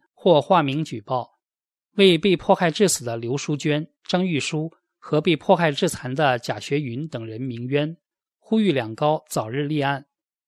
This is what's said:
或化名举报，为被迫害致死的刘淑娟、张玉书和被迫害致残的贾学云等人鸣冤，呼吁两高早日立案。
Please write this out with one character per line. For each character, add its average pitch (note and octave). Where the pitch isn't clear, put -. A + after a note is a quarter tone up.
或 D#3+
化 F3
名 C#3+
举 A#2
报， A#2+
为 F#3+
被 F3
迫 -
害 F3
致 G3
死 -
的 A#2
刘 A#2
淑 D3+
娟、 D3+
张 F3+
玉 E3
书 D#3
和 -
被 D#3+
迫 -
害 E3+
致 D3+
残 B2+
的 C3+
贾 A2+
学 C#3
云 C3+
等 A#2
人 A2
鸣 A#2+
冤， D3
呼 -
吁 G#3
两 A2+
高 D3+
早 B2+
日 C3+
立 D3
案。 C#3